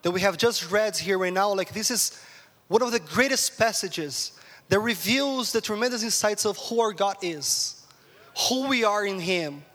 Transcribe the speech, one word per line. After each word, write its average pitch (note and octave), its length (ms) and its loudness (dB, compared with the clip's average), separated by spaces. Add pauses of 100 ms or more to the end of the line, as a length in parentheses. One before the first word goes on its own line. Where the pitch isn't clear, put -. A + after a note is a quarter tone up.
that F3 100 0
we F#3 80 0
have F#3 160 4
just F3 340 0
read G#3 260 2
here F3 220 0
right F#3 140 0
now, G3 200 2
like, F#3+ 200 -2
this G#3 180 -2
is - 340 -2 (440)
one A3 140 4
of A#3+ 100 -2
the A#3 80 0
greatest A3 580 0
passages F#3+ 720 -2 (380)
that F#3+ 100 4
reveals A#3 720 0
the A3+ 100 0
tremendous A3 440 -2
insights G#3 420 0
of G#3 100 0
who - 240 -2
our A3 120 2
God G3 280 0
is, - 640 -4 (640)
who C4 200 0
we B3 160 2
are G#3 200 2
in G3 140 -2
Him E3 460 -2 (100)